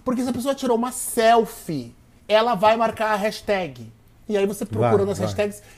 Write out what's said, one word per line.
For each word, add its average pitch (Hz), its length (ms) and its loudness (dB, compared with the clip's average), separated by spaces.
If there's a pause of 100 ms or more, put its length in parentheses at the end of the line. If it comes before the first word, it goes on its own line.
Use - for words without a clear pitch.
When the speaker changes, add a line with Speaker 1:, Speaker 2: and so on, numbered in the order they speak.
Speaker 1:
Porque 254 180 -2
se 247 60 -2
a 262 40 -2
pessoa 254 220 -4
tirou 254 220 0
uma 247 140 -2
selfie, 220 1040 0 (340)
ela 220 260 4
vai 214 220 4
marcar 226 360 0
a 208 40 0
hashtag. 190 760 -4 (360)
E 214 80 0
aí 196 100 2
você 202 180 -4
procura 117 340 2
Speaker 2:
Vai, 196 80 0
Speaker 1:
nas 101 120 -4
Speaker 2:
vai. - 80 -2
Speaker 1:
hashtags. 208 360 -4 (160)